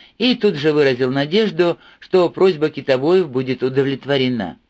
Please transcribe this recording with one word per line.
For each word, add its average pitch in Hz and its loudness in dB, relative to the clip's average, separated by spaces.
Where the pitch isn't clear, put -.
и 247 0
тут 208 0
же 151 0
выразил 135 2
надежду, 165 0
что 180 0
просьба 156 0
китобоев 147 0
будет 127 -4
удовлетворена. 131 -2